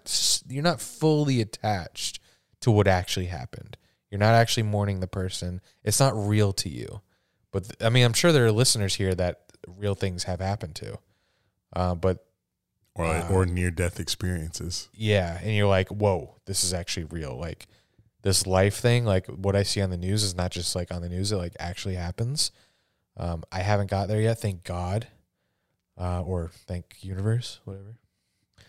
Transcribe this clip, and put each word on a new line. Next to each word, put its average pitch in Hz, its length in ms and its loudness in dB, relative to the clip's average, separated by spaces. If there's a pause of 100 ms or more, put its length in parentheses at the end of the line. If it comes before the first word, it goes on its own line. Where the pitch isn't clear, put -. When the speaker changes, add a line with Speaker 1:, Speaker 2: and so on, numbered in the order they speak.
Speaker 1:
s-, - 440 0
you're 135 140 -4
not 165 180 0
fully 147 600 2
attached - 760 -4 (420)
to 120 100 4
what 104 160 6
actually 90 400 2
happened. - 500 -12 (340)
You're 101 80 -6
not 110 160 6
actually 117 280 4
mourning 101 360 0
the 92 80 -4
person. 92 520 -6 (240)
It's 104 160 0
not 135 160 6
real 104 380 4
to - 160 -4
you. 58 320 -10 (500)
But 95 120 -2
th-, 107 180 -14
I 113 80 2
mean, 123 160 6
I'm 113 80 4
sure 175 180 6
there 131 140 6
are 110 60 6
listeners 107 440 2
here 95 200 2
that 90 240 -2 (260)
real 98 300 -4
things 92 300 -4
have 90 160 -4
happened 95 340 -4
to. - 240 -12 (720)
Uh, 90 220 0
but 90 300 0 (680)
Speaker 2:
Or, 82 120 -2
Speaker 1:
uh, 82 240 0
Speaker 2:
or 92 180 6
near-death 87 540 -2
experiences. 85 920 -6
Speaker 1:
Yeah, 95 480 0
and 107 140 -2
you're 104 140 4
like, 95 180 4
"Whoa, 101 480 0 (100)
this 95 200 -2
is 90 80 -2
actually 87 320 -6
real." 76 340 -8
Like, - 280 -10 (540)
this 95 240 2
life 95 300 4
thing, 120 300 2
like, 95 220 2
what 98 280 -2
I 98 80 4
see 101 180 -2
on 95 100 0
the 90 60 -4
news 98 260 -2
is 92 120 -4
not 90 160 -2
just, - 240 -4
like, 90 180 -6
on 87 80 -6
the 87 80 -8
news. 95 220 -2
It, 104 60 0
like, 85 200 -4
actually 92 380 -6
happens. 113 560 -4 (680)
Um, 85 340 -6
I 92 80 -6
haven't 101 320 0
got 95 160 0
there 107 140 0
yet, 113 180 0
thank 95 240 -4
God. 90 440 -4 (880)
Uh, 90 260 -4
or 85 260 -4 (180)
thank 90 340 -10
universe, 101 640 -4
whatever. 98 320 -16 (720)